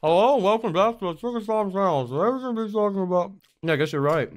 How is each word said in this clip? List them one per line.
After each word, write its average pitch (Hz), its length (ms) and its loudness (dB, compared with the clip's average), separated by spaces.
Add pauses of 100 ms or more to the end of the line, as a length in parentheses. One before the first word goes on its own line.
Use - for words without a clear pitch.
Hello, 196 340 4
welcome 214 360 0
back 220 260 2
to 196 60 -8
the 175 100 -2
Chicken 233 280 -6
Shop 208 280 -2
Channel. 180 320 0
Today 123 140 -6
we're 233 220 0
gonna 240 280 -4
be 208 40 -8
talking 208 300 0
about, 180 300 0 (320)
yeah, 160 100 0
I 151 40 2
guess 147 140 0
you're 151 80 -2
right. 143 380 2